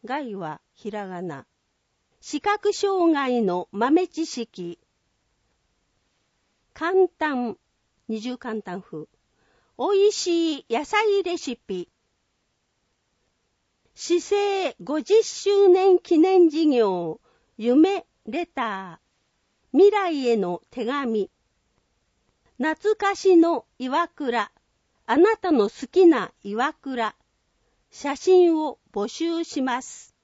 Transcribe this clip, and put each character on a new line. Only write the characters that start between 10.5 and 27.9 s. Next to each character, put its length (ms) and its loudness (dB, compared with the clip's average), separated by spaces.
い 80 -20
野 160 -4
菜 380 0
レ 160 -6
シ 180 -10
ピ。 320 -10
市 220 -4
政 680 -2
五 180 -6
十 220 2
周 460 2
年 300 6
記 200 0
念 320 6
事 160 0
業、 540 0
夢 500 2
レ 180 -6
タ 560 -10
ー。 60 2
未 120 8
来 380 -2
へ 80 2
の 240 -4
手 140 -8
紙。 460 -4
懐 380 -2
か 180 -2
し 240 4
の 260 2
岩 300 -2
倉。 440 -4
あ 100 0
な 220 4
た 140 -2
の 180 2
好 200 -14
き 160 6
な 260 4
岩 320 -6
倉。 420 -8